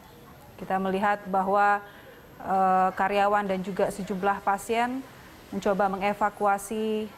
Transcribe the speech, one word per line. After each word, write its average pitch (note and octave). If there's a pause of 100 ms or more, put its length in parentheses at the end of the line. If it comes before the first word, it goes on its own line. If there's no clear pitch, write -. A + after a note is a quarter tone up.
(540)
Kita F#3+
melihat G3+
bahwa, G3+ (560)
eh, F#3
karyawan G3+
dan F#3
juga G3
sejumlah G3
pasien A#3+ (480)
mencoba G3
mengevakuasi G#3